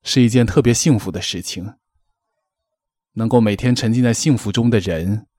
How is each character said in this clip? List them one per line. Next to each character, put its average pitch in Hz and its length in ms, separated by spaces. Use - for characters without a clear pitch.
是 - 200
一 120 80
件 120 160
特 - 160
别 120 120
幸 123 240
福 95 140
的 90 100
事 90 200
情。 98 340
能 113 140
够 117 140
每 104 140
天 123 200
沉 113 160
浸 123 100
在 117 120
幸 135 240
福 104 120
中 117 200
的 110 100
人 92 480